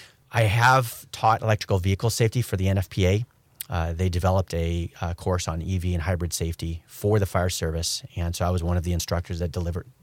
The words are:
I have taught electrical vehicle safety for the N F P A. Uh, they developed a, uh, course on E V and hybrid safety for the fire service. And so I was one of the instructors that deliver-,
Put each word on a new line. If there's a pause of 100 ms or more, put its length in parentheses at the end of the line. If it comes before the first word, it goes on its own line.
(320)
I
have
taught
electrical
vehicle
safety
for
the
N
F
P
A. (460)
Uh,
they
developed
a, (100)
uh,
course
on
E
V
and
hybrid
safety
for
the
fire
service. (120)
And
so
I
was
one
of
the
instructors
that
deliver-, (160)